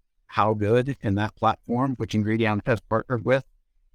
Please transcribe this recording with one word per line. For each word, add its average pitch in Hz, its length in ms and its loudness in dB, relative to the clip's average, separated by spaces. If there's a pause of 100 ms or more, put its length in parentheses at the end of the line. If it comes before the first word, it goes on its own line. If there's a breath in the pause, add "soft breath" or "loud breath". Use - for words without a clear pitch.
(260)
How 107 280 2
Good 120 460 2
in 101 140 -2
that 104 220 -2
platform, 120 600 -2
which 113 160 -6
Ingredion 107 540 0
has 117 140 0
partnered 113 440 -4
with. 131 200 2 (500)